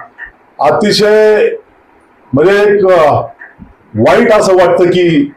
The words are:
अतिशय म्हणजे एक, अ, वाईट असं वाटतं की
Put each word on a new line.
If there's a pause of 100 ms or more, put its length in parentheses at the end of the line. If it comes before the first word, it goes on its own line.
(600)
अतिशय (840)
म्हणजे
एक,
अ, (720)
वाईट
असं
वाटतं
की